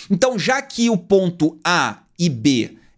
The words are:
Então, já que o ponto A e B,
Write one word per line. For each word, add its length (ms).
Então, 260
já 240
que 300
o 60
ponto 680
A 400
e 100
B, 500